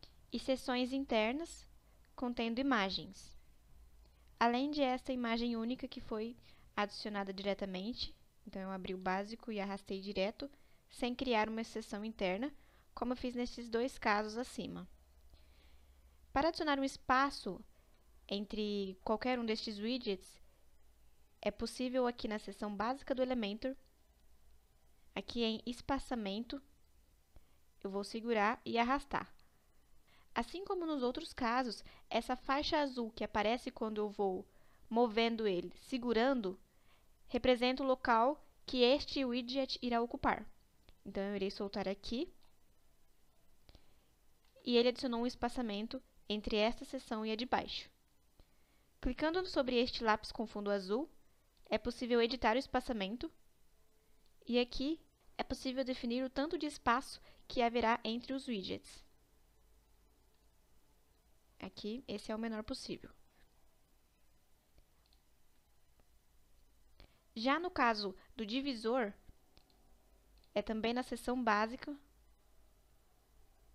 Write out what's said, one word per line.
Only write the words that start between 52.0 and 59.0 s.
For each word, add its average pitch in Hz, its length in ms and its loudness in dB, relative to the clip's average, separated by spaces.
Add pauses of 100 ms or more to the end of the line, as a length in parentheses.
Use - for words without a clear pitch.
editar 233 340 4
o 254 40 4
espaçamento. 247 720 -2 (1160)
E 240 120 4
aqui 269 400 0 (380)
é - 60 -2
possível 262 400 -2
definir 247 420 -2
o 254 40 -4
tanto 320 280 0
de 302 80 -4
espaço - 560 -2 (260)
que - 140 0
haverá 233 420 4
entre 233 300 -4
os 262 140 -6
widgets. 196 580 -6 (2500)